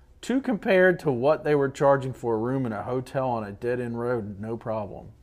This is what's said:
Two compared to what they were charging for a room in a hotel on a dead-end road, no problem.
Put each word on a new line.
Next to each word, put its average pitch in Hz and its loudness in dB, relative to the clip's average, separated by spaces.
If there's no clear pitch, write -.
Two 254 0
compared 190 4
to 156 0
what 147 2
they 151 2
were 139 2
charging 135 2
for 117 -2
a - 2
room 127 -2
in 113 -4
a 104 -6
hotel 131 -4
on 113 -2
a 101 -8
dead-end 120 -4
road, 113 -4
no 110 -6
problem. 110 -8